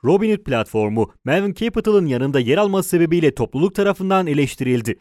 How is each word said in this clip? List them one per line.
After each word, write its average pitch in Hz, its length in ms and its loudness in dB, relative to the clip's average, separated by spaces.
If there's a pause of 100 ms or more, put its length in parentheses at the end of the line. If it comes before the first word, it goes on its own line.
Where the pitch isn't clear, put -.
Robinhood 202 380 2
platformu, 110 680 -2 (140)
Melvin 190 280 -2
Capital'ın 214 520 0
yanında 135 340 0
yer 127 180 2
alması 196 320 0
sebebiyle 170 460 2
topluluk 156 400 -2
tarafından 190 520 0
eleştirildi. 127 720 -2